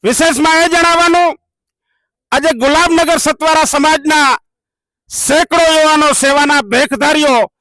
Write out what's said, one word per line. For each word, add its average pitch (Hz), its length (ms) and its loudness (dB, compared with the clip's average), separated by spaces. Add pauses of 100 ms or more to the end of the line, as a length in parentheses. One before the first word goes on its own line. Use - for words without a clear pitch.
વિશેષમાં 320 600 0
એ 349 60 0
જણાવવાનું, 339 680 0 (920)
આજે 285 200 0
ગુલાબનગર 320 680 0
સત્વારા 311 460 0
સમાજના 294 720 0 (720)
સેંકડો 330 640 0
યુવાનો 311 400 2
સેવાના 285 500 0
ભેખધારીઓ 262 880 0 (100)